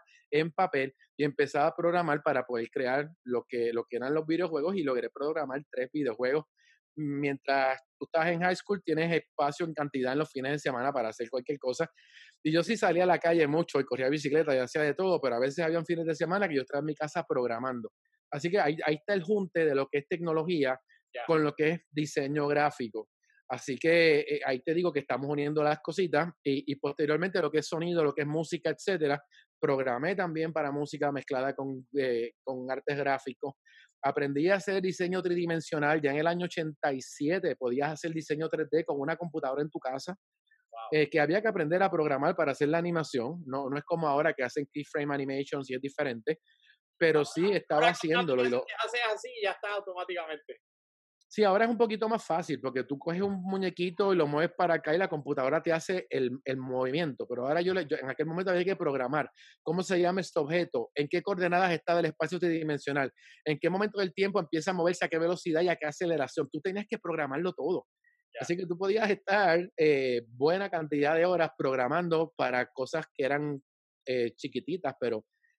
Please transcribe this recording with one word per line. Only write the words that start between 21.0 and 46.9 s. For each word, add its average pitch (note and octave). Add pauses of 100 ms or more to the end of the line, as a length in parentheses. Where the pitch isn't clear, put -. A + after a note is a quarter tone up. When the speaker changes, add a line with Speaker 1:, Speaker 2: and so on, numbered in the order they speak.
Speaker 2:
Ya. B2
Speaker 1:
con D#3
lo D3
que D3+
es E3+ (100)
diseño D3
gráfico. C#3+ (420)
Así B2
que, E3
eh, D3+
ahí C3+
te D#3+
digo F3
que C#3+
estamos C#3
uniendo D3
las D3+
cositas E3 (140)
y, C#3+
y C#3
posteriormente D#3
lo D3+
que D3+
es C#3+
sonido, E3+
lo C#3+
que D#3
es C#3+
música, D#3
etcétera, D#3 (400)
programé C3+
también E3
para D3
música D3
mezclada C3+
con, C3+ (100)
eh, A#2+ (100)
con B2+
artes C#3
gráficos. C#3 (480)
Aprendí C#3+
a G3
hacer F#3+
diseño F#3
tridimensional. E3
Ya C#3+
en C#3
el D#3
año F3
ochenta D#3
y C3
siete D#3+
podías C3
hacer D#3+
diseño D#3
tres D#3
D E3
con C#3+
una D#3
computadora D3
en D#3
tu E3
casa, D3+ (560)
Speaker 2:
Wow. A2+ (120)
Speaker 1:
eh, D3+
que D#3+
había D#3
que G#3+
aprender F3+
a G3
programar D#3
para D3+
hacer C#3+
la D#3+
animación. E3
No, C3+
no C#3
es D3
como E3
ahora D3
que C3+
hacen C3+
keyframe D3
animations C#3
y -
es B2+
diferente, C#3 (600)